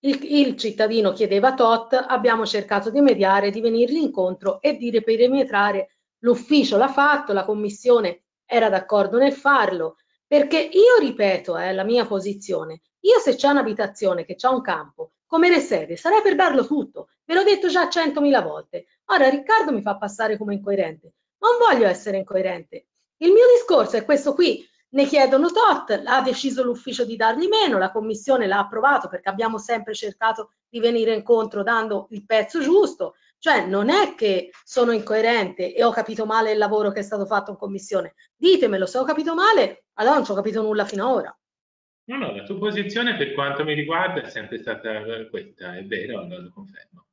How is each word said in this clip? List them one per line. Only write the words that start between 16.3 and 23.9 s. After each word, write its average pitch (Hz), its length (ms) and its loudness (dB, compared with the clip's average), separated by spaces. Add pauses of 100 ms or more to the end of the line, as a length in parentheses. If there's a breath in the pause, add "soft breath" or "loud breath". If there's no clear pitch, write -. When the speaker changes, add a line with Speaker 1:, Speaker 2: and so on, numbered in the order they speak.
Speaker 1:
darlo 285 300 2
tutto, - 440 -6 (160)
ve 320 80 -4
l'ho 370 100 2
detto 392 240 2
già 339 220 0
centomila 285 520 0
volte. 156 440 -12 (220)
Ora 320 200 4
Riccardo 294 460 0
mi 208 80 -4
fa 202 160 -4
passare 214 400 -4
come 208 160 -6
incoerente, 190 640 -6 (240)
non 466 180 2
voglio 339 280 4
essere 196 320 -2
incoerente. 190 680 -6 (300)
Il 339 160 4
mio 466 120 8 (120)
discorso 285 400 2